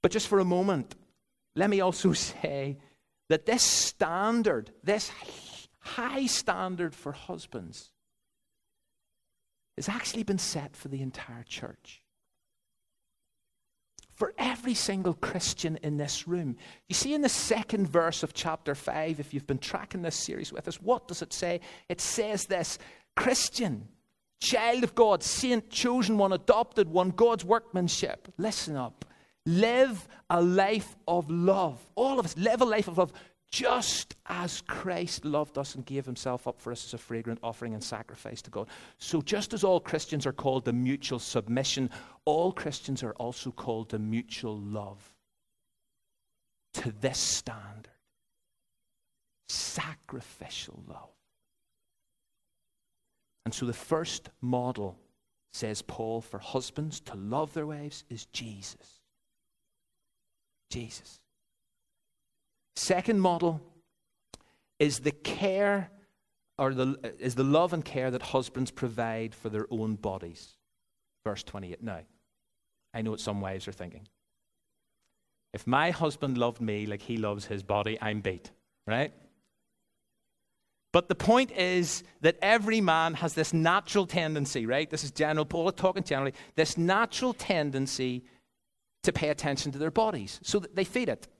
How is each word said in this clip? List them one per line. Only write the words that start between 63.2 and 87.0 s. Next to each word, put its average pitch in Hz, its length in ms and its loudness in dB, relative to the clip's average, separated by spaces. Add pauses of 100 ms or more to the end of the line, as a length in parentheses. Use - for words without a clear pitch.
model 170 400 4 (1200)
is 139 200 2
the 143 120 0
care, 196 800 0 (640)
or 135 160 2
the, 131 460 0
is 123 160 -2
the 135 80 4
love 160 280 6
and 160 120 -2
care 131 260 -2
that 123 120 -4
husbands 131 500 -2
provide 113 640 -4
for 110 140 -8
their 107 200 -4
own 110 240 -2
bodies. 95 600 -8 (680)
Verse 104 220 -6
twenty-eight. 90 360 -12
Now, 101 200 -8 (920)
I 113 100 -6
know 110 100 -2
what 107 80 -8
some 101 200 -4
wives 95 280 -6
are 98 40 -10
thinking. 90 360 -14 (1400)
"If - 120 -8
my 147 280 4
husband 143 460 -2
loved 120 220 2
me 104 260 -2
like 104 160 -6
he 117 160 -4
loves 104 260 -2
his 101 180 -6
body, 104 380 0
I'm 107 200 -2
beat," 92 300 -4 (340)
right? 127 300 0 (1800)
But 175 160 6
the 185 60 0
point 247 380 4
is 180 500 0 (200)
that 165 200 6
every 220 380 6
man 165 340 4
has 165 200 -2
this 160 180 0
natural 175 560 4
tendency, 147 580 -2
right? 143 240 0
This 156 140 -4
is 135 80 -8
general, 151 320 2
Paul 170 260 0
talking 185 320 0
generally, 139 320 0 (220)
this 156 200 2
natural 202 560 2